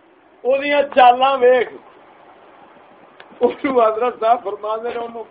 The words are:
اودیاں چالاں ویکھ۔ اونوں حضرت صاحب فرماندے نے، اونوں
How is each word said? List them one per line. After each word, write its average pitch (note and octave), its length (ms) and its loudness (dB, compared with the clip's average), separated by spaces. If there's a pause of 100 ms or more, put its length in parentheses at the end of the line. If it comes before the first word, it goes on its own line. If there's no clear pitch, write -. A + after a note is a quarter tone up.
(420)
اودیاں C#4+ 400 0
چالاں C4 560 4
ویکھ۔ B3 360 2 (1700)
اونوں B3 460 0
حضرت A3 340 -4
صاحب A#3 240 0
فرماندے G#3+ 460 -8
نے، A#3+ 100 -10
اونوں A#3 320 -12